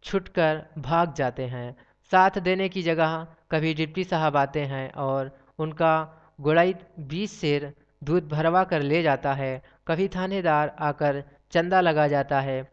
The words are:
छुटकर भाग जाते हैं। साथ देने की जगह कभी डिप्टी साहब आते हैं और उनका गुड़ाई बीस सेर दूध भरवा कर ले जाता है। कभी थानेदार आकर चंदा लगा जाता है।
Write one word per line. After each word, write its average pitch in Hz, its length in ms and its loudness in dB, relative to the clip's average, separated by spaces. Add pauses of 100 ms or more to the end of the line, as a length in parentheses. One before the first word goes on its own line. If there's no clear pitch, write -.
छुटकर 165 560 0 (180)
भाग 160 340 0
जाते 131 320 -4
हैं। 123 300 -10 (360)
साथ 190 280 4
देने 185 300 0
की 185 140 -6
जगह 165 420 0 (260)
कभी 160 220 0
डिप्टी 156 320 -4
साहब 156 320 0
आते 143 260 0
हैं 135 300 -6
और 135 380 -4 (280)
उनका 160 340 2 (460)
गुड़ाई 165 340 4 (280)
बीस 160 380 -8
सेर 143 320 -2 (300)
दूध 156 280 0
भरवा 165 360 2
कर 175 180 0
ले 147 200 2
जाता 139 300 2
है। 131 280 -4 (260)
कभी 170 220 0
थानेदार 180 720 0
आकर 143 420 0 (280)
चंदा 180 300 2
लगा 151 260 4
जाता 143 340 0
है। 135 200 -4 (120)